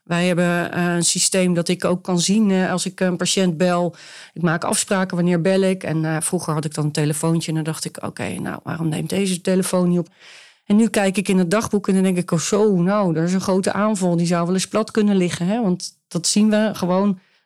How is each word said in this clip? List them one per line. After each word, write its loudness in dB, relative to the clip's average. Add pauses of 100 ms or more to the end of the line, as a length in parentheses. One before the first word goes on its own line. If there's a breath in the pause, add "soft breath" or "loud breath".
Wij 0
hebben, 0
eh, 0
een 0
systeem 0
dat 0
ik -2
ook 0
kan 0
zien, 2
eh, 2
als -4
ik -10
een 0
patiënt 0
bel. 0 (380 loud breath)
Ik -8
maak 0
afspraken, -2
wanneer 2
bel 2
ik. 0
En, -2
eh, -2
vroeger -4
had -2
ik -6
dan -2
een -2
telefoontje -2
en -4
dan -2
dacht -6
ik, -12
"Oké, -8 (100)
nou, -6
waarom -6
neemt -4
deze -2
telefoon 0
niet 2
op?" -2 (580 loud breath)
En 4
nu 6
kijk 0
ik -2
in 4
het 2
dagboek 0
en 2
dan 4
denk 2
ik, -4
"Oh 0
zo, 2
nou, 2
er 0
is 0
een 0
grote 0
aanval. 0
Die 2
zou 0
wel 0
eens -2
plat -2
kunnen 2
liggen," 0
hè? 0
Want -2 (120)
dat -6
zien 4
we 2
gewoon 0 (280 soft breath)